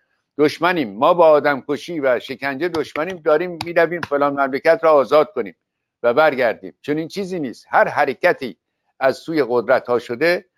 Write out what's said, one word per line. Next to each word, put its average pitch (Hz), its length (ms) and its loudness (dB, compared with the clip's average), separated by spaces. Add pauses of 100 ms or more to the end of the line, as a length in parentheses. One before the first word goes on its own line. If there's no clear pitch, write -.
(380)
دشمنیم، 151 560 0
ما 139 200 2
با 170 140 6
آدمکشی 147 720 0
و 131 200 0
شکنجه 139 500 -6
دشمنیم، 160 480 -6
داریم 160 480 -2
می‌رویم 170 360 0
فلان 143 320 0
مملکت 139 500 0
را 160 80 4
آزاد 147 400 4
کنیم 107 240 -8 (480)
و 120 100 4
برگردیم. 123 680 0
چون 151 160 -4
این 160 100 -6
چیزی 185 320 -8
نیست. 127 300 -10
هر 196 180 2
حرکتی 139 720 -2 (420)
از 135 180 0
سوی 156 320 -2
قدرت 120 380 0
ها 123 120 0
شده 160 460 -2 (120)